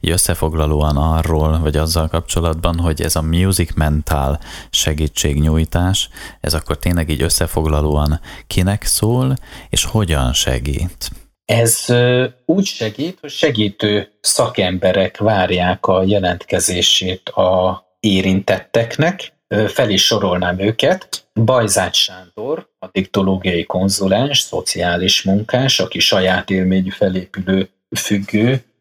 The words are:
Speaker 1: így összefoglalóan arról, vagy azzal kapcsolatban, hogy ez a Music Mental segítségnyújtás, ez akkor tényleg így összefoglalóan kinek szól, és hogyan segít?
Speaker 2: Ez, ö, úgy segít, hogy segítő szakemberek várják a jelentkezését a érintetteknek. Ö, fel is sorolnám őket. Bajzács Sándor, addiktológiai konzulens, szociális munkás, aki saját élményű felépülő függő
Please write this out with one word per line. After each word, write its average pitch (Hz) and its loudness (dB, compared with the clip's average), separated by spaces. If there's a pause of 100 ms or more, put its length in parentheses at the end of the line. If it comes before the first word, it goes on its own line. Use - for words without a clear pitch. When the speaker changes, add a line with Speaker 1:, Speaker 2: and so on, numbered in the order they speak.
Speaker 1:
így - 0
összefoglalóan 78 0
arról, 80 2
vagy 76 0
azzal 78 0
kapcsolatban, 85 -2
hogy 85 0
ez 80 -2
a 80 0
Music 87 0
Mental 76 0 (320)
segítségnyújtás, 78 0 (320)
ez - -2
akkor 82 -2
tényleg 85 0
így 76 -2
összefoglalóan 76 0 (260)
kinek 95 0
szól, 127 0 (320)
és - 0
hogyan 78 0
segít? 65 -2 (340)
Speaker 2:
Ez, 117 2
ö, 123 4 (180)
úgy 196 2
segít, 127 -6
hogy 143 -14
segítő 107 0 (120)
szakemberek 92 0
várják 92 0
a 95 2
jelentkezését 90 0
a 92 0 (160)
érintetteknek. 101 0 (140)
Ö, 107 0
fel 120 0
is 95 2
sorolnám 90 0
őket. 131 -2 (100)
Bajzács 110 2
Sándor, 107 -6 (100)
addiktológiai 92 -2
konzulens, 98 0
szociális 87 -2
munkás, 110 0
aki 92 -4
saját 92 0
élményű 95 2
felépülő 92 -2 (260)
függő 107 0 (160)